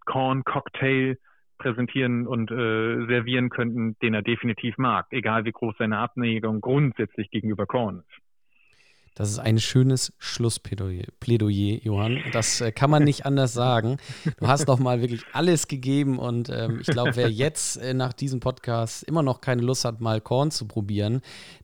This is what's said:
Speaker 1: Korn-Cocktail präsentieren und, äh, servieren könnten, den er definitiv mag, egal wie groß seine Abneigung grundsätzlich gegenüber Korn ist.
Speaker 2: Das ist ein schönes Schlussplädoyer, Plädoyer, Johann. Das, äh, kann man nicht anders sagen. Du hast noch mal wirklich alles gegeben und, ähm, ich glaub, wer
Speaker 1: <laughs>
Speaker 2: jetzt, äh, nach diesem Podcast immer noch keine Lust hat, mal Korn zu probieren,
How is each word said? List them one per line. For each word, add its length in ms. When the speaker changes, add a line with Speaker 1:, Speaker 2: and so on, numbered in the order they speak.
Speaker 1:
Korn-Cocktail 1120
präsentieren 680
und, 240
äh, 560
servieren 420
könnten, 500
den 140
er 80
definitiv 560
mag, 340
egal 340
wie 60
groß 280
seine 180
Abneigung 640
grundsätzlich 720
gegenüber 340
Korn 340
ist. 200
Speaker 2:
Das 140
ist 100
ein 200
schönes 580
Schlussplädoyer, 880
Plädoyer, 640
Johann. 340
Das, 280
äh, 100
kann 180
man 140
nicht 240
anders 260
sagen. 440
Du 80
hast 200
noch 120
mal 220
wirklich 220
alles 340
gegeben 500
und, 320
ähm, 320
ich 60
glaub, 280
wer 140
Speaker 1:
<laughs> 20
Speaker 2:
jetzt, 460
äh, 160
nach 180
diesem 280
Podcast 640
immer 180
noch 180
keine 220
Lust 240
hat, 160
mal 180
Korn 320
zu 160
probieren, 540